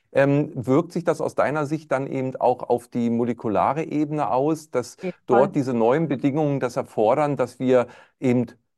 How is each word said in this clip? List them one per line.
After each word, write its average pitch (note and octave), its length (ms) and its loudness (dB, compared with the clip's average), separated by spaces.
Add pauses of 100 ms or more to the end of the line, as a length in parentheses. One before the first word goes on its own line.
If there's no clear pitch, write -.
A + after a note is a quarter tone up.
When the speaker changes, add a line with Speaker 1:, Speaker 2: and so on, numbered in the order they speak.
(140)
Speaker 1:
Ähm, C#3+ 420 2
wirkt C3+ 380 0
sich E3+ 100 -4
das E3 160 -2
aus - 160 -4
deiner C#3+ 300 0
Sicht D#3 260 -8
dann C3+ 160 -2
eben C3 300 -6
auch B2 260 0
auf A#2+ 240 -2
die A#2 220 -2
molekulare A#2 760 0
Ebene D3+ 480 -4
aus, D3+ 400 -2
dass B2 240 -4
Speaker 2:
Auf - 80 -16
jeden F3+ 220 -8
Speaker 1:
dort - 240 4
Speaker 2:
Fall. - 20 -8
Speaker 1:
diese C3+ 220 -2
neuen B2 340 2
Bedingungen C#3 540 0
das B2+ 160 -4
erfordern, C3+ 580 0
dass B2 240 -4
wir B2+ 280 4 (340)
eben, B2 240 2 (320)